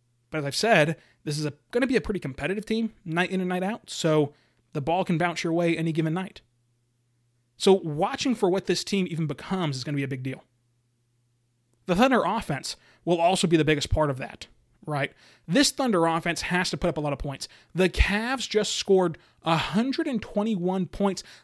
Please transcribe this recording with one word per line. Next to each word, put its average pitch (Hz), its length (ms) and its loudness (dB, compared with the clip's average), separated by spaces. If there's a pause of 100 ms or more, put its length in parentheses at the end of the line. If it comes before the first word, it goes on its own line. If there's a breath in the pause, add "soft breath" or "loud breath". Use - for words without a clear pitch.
(300)
But 160 80 -6
as 143 80 -4
I've 139 100 -4
said, 160 400 4 (300 soft breath)
this 147 120 -4
is 151 80 -2
a, 143 80 -4 (180)
gonna 240 160 0
be - 100 2
a - 40 0
pretty 190 200 -4
competitive 156 440 -6
team 220 280 -2 (100)
night 170 280 -2
in 185 100 0
and 180 80 -2
night 180 140 -2
out, 208 260 -6
so 156 440 0 (380 soft breath)
the 151 100 -6
ball 165 220 0
can 180 140 0
bounce 170 260 -2
your 170 80 0
way 170 240 2
any 165 160 -2
given 160 220 0
night. 190 260 -8 (1200)
So 190 160 6
watching 190 600 0
for 202 160 0
what 185 180 -2
this 175 160 -2
team 190 260 0
even 165 180 -4
becomes 151 480 -4
is 127 80 -8
gonna 147 140 -6
be 139 60 -2
a 135 40 -6
big 131 160 -8
deal. 131 200 -8 (1400)
The 180 80 2
Thunder 233 280 4
offense 170 520 -4 (300 soft breath)
will 170 140 2
also 180 280 4
be 165 100 4
the 151 80 4
biggest 147 240 0
part 151 220 2
of 127 80 -4
that, - 280 -12 (380)
right? 147 260 -4 (360 soft breath)
This 247 240 4
Thunder 208 340 2
offense 165 380 0
has 180 260 0
to 165 80 -6
put 175 120 0
up 151 80 -4
a 151 40 -4
lot 147 100 -2
of 135 80 -6
points. 139 280 -8 (260 soft breath)
The 180 160 2
Cavs 226 580 0
just - 280 0
scored 185 420 2 (260 soft breath)
a 165 140 2
hundred 247 480 0
and 262 160 -2
twenty-one 190 640 -2
points. 196 380 -2 (200 loud breath)